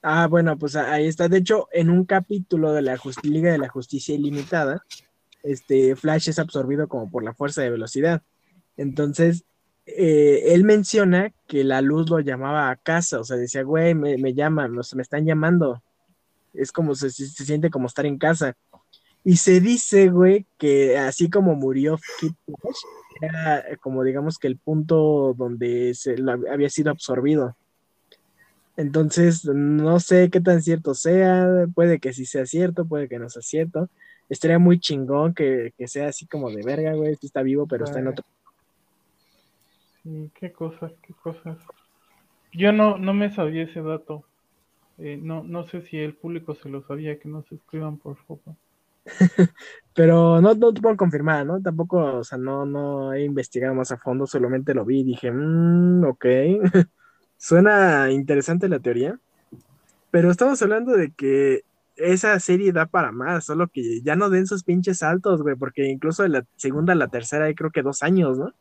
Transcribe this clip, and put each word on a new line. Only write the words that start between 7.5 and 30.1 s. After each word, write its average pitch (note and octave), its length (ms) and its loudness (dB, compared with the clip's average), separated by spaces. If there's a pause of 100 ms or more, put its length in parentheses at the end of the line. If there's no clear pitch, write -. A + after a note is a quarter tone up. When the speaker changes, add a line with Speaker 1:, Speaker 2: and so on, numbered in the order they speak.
Speaker 1:
de B2 100 -2
velocidad. C3+ 500 -2 (560)
Entonces, D3 680 0 (400)
eh, D3+ 580 4 (100)
él F#3 120 8
menciona G3+ 680 4 (160)
que C#3+ 160 0
la C3+ 180 2
luz D#3 280 0
lo E3 100 2
llamaba C#3 500 -2
a B2+ 60 -4
casa, E3 460 -2
o - 20 -10
sea, B2 140 -6
decía, B2 260 -4
"Güey, D#3+ 320 2
me, C#3+ 220 -2
me C3 160 -2
llaman, C#3+ 440 -2
o A#2+ 60 -6
sea, C3 140 -12
me B2+ 60 -6
están D3 220 -4
llamando". D#3 560 0 (720)
Es C3+ 200 -6
como D3+ 220 -2
se, C3+ 160 -6
se, C3+ 160 -12
se C#3+ 180 -14
siente D3+ 240 -2
como B2+ 180 -4
estar C#3+ 180 -6
en C#3+ 120 -4
casa. D3+ 380 0 (720)
Y F3+ 100 6
se F#3 220 6
dice, G3 500 4
güey, F#3 360 4 (140)
que C#3 400 4
así C#3 320 -2
como F#3 240 2
murió C#3 420 0 (220)
Kid D#3+ 120 -4 (140)
Flash, G3 320 -12 (440)
era, D#3+ 400 -2
eh, - 160 -12
como, C3 260 -4
digamos, C#3+ 340 -2
que - 80 -10
el C3 140 -2
punto D3+ 760 0
donde A#2+ 600 -4
se B2+ 220 -4
lo C3 160 -2
hab-, B2 200 -6
había C#3+ 160 0
sido D3+ 220 -2
absorbido. C3+ 640 -2 (1200)
Entonces, D#3+ 680 2
no D3+ 540 2
sé F3+ 300 4